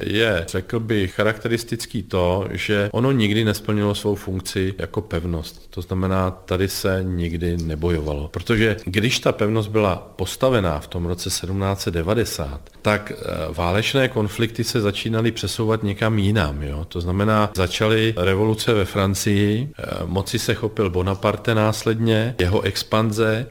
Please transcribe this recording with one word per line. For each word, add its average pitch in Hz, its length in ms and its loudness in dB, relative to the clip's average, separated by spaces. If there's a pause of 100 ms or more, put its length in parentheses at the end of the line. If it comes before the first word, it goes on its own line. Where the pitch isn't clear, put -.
je, 101 460 2
řekl 98 320 -4
bych, 107 340 0
charakteristický 107 920 -2
to, 92 480 2
že 101 420 0
ono 123 180 2
nikdy 110 320 4
nesplnilo 104 520 2
svou 104 200 0
funkci 95 640 -2
jako 85 240 -6
pevnost. 85 680 -4
To - 120 -8
znamená, 92 500 0
tady 95 380 -2
se 95 340 0
nikdy 87 540 -2
nebojovalo. 76 720 -2
Protože 107 580 0
když 104 340 0
ta 175 120 2
pevnost 107 380 0
byla 104 460 0
postavená 95 640 0
v - 80 -12
tom 87 180 -4
roce 87 240 -4
sedmnáct 95 520 -2
set 92 120 -4
devadesát, 82 680 -2 (200)
tak, 104 300 0
eh, - 120 -10 (300)
válečné 101 540 2
konflikty 113 560 -2
se 117 180 0
začínaly 113 500 0
přesouvat 110 520 -2
někam 104 420 0
jinam, 76 380 2
jo. 73 220 -6
To 87 160 -6
znamená, 104 540 2
začaly 110 600 2
revoluce 104 560 2
ve 104 120 4
Francii, 101 840 0 (100)
eh, - 40 -10 (220)
moci 95 340 -2
se 117 140 0
chopil 104 360 0
Bonaparte 95 680 0
následně, 110 840 2
jeho 90 220 2
expanze, 110 880 0